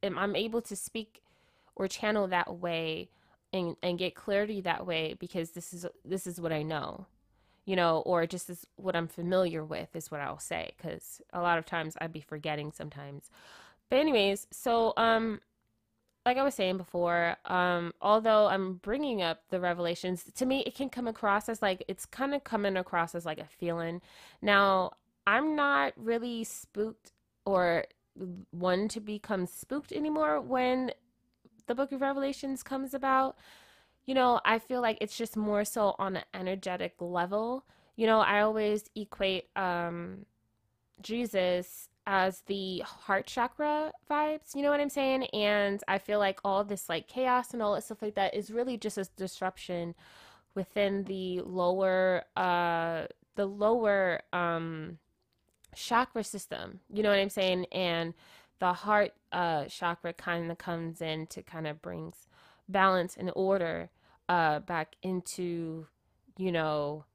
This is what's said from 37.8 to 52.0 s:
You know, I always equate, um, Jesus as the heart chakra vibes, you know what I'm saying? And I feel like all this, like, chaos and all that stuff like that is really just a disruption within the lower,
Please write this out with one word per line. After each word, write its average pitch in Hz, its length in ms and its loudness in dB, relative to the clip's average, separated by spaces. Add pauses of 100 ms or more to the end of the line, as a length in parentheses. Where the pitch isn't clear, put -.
You 220 120 2
know, 220 120 8
I 208 220 6
always 214 540 2
equate, 190 600 -2
um, 175 720 -2 (760)
Jesus 185 840 -2 (200)
as 190 400 2
the 190 320 -4
heart - 480 -2
chakra 302 640 -2 (180)
vibes, 302 460 -2
you 277 80 0
know 285 80 4
what 285 80 4
I'm 285 100 0
saying? 262 380 0
And 208 600 2
I 196 120 2
feel 208 180 0
like 196 260 2
all 196 200 2
this, 202 260 -6
like, 165 180 -4
chaos 247 460 0
and 240 80 -4
all 208 140 2
that - 80 -2
stuff - 180 -12
like 208 140 -6
that 196 180 2
is 208 160 -4
really 240 260 -2
just 214 220 -6
a 190 80 -2 (100)
disruption 180 800 -6 (600)
within 196 480 0
the 185 380 -4
lower, 185 840 2 (100)